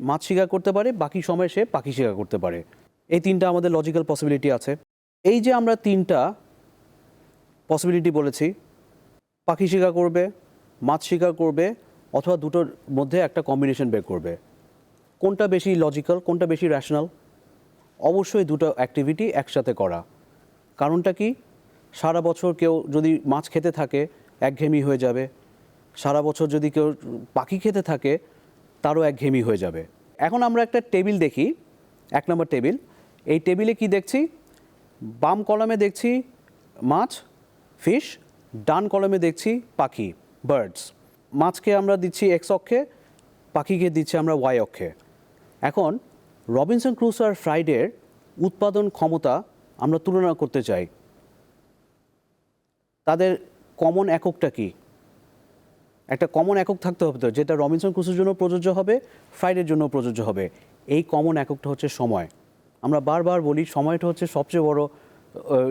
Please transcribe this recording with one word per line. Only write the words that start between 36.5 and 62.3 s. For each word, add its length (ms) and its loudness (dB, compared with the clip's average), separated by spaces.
মাছ, 400 0
ফিশ, 380 0
ডান 220 0
কলামে 300 0
দেখছি 440 -2
পাখি, 360 -2
বার্ডস। 480 -2
মাছকে 440 0
আমরা 200 2
দিচ্ছি 340 0
এক্স 220 0
অক্ষে, 340 0
পাখিকে 380 0
দিচ্ছি 260 0
আমরা 180 0
ওয়াই 260 2
অক্ষে। 300 -6
এখন 380 -2
রবিনসন 460 0
ক্রুসো 300 0
আর 100 2
ফ্রাইডের 560 0
উৎপাদন 500 0
ক্ষমতা 540 0
আমরা 200 0
তুলনা 360 0
করতে 280 -2
চাই। 240 -2
তাদের 320 2
কমন 320 2
এককটা 420 0
কি? 220 -4
একটা 180 0
কমন 300 0
একক 240 0
থাকতে 240 -2
হবে 140 -2
তো, 120 0
যেটা 260 0
রবিনসন 360 0
ক্রুসোর 220 -2
জন্য 200 2
প্রযোজ্য 360 0
হবে, 300 0
ফ্রাইডের 340 -2
জন্য 220 2
প্রযোজ্য 340 -2
হবে। 280 -4
এই 160 0
কমন 340 0
এককটা 340 -4
হচ্ছে 180 -4
সময়। 400 -4